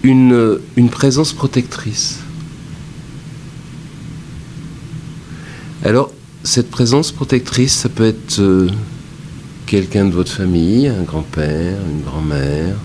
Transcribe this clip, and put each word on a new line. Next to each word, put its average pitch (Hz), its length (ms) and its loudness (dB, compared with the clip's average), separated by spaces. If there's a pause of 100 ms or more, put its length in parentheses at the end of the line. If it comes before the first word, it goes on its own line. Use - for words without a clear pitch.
une, 123 560 8 (180)
une 120 120 8
présence 139 460 2
protectrice. - 840 -2 (3750)
Alors, 110 260 4 (320)
cette - 280 0
présence 131 420 2
protectrice, 127 640 0
ça - 160 -2
peut 110 160 2
être, - 320 0
euh, 95 320 6 (960)
quelqu'un 98 400 2
de 95 60 2
votre 90 200 0
famille, 92 560 4
un 104 140 0
grand-père, 78 760 -2 (100)
une 76 140 -4
grand-mère 73 840 -2